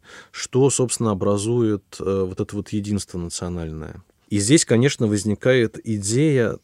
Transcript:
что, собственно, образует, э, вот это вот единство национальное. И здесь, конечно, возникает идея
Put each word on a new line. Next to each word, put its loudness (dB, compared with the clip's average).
что, 2
собственно, 0
образует, 0
э, 0
вот -6
это -6
вот -8
единство -4
национальное. -8
И 0
здесь, 4
конечно, 2
возникает 0
идея 0